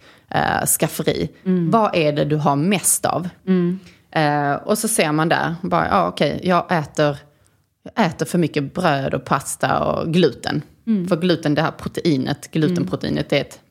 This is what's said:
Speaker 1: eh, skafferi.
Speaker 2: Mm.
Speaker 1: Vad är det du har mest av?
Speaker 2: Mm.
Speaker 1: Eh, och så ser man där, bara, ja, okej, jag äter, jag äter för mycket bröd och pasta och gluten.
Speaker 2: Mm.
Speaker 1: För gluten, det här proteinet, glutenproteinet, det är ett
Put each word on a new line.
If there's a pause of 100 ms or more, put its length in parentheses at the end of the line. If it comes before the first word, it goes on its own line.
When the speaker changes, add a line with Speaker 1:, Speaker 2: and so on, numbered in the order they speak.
(320)
Speaker 1:
eh,
skafferi. (160)
Speaker 2:
Mm.
Speaker 1:
Vad
är
det
du
har
mest
av? (180)
Speaker 2:
Mm. (320)
Speaker 1:
Eh,
och
så
ser
man
där,
bara,
ja,
okej,
jag
äter, (800)
jag
äter
för
mycket
bröd
och
pasta
och
gluten. (260)
Speaker 2:
Mm.
Speaker 1:
För
gluten,
det
här
proteinet,
glutenproteinet,
det
är
ett (120)